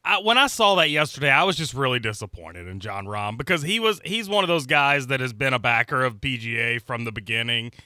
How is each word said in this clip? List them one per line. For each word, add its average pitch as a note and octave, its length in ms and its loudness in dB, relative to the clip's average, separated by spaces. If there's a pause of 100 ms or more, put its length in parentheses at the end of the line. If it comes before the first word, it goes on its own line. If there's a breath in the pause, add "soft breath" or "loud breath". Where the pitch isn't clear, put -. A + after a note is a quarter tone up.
I, G3 160 0
when A3+ 180 4
I C#4 80 6
saw G3+ 300 4
that D#3+ 140 6
yesterday, D3 380 0
I C#3 140 6
was F3+ 140 2
just C#3+ 180 -6
really B2+ 240 0
disappointed F2+ 720 -8
in F#2+ 100 -10
John G2 280 -8
Rahm, G#2 300 -4
because D3+ 260 -2
he G3+ 180 -2
was, A3 240 0
he's G#3 240 -4
one G3+ 160 2
of E3+ 40 -2
those E3 160 2
guys C#3+ 440 2
that C3+ 100 0
has B2+ 140 -4
been C3 200 0
a B2 60 2
backer A#2+ 460 2
of A2+ 160 -2
P C3 180 -4
G A#2 180 -6
A A#2 220 0
from A#2 260 -6
the A2+ 60 -6
beginning. A2+ 640 -2 (140)